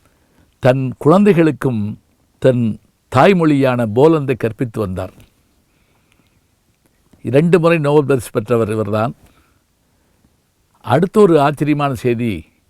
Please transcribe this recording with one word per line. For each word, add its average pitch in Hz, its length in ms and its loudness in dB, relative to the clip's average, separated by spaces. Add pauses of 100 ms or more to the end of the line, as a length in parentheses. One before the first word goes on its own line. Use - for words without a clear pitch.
(600)
தன் 131 380 0
குழந்தைகளுக்கும் 151 1040 0 (400)
தன் 120 400 0 (360)
தாய்மொழியான 139 680 2 (100)
போலந்தை 139 420 2
கற்பித்து 113 420 -6
வந்தார். 92 340 -8 (2000)
இரண்டு 160 380 0
முறை 170 180 0
நோபல் 147 280 0
பரிசு 131 260 -4
பெற்றவர் 113 400 -4
இவர்தான். 107 420 -4 (1700)
அடுத்த 165 400 0
ஒரு 170 200 4
ஆச்சரியமான 143 520 -2
செய்தி, 117 520 -4 (240)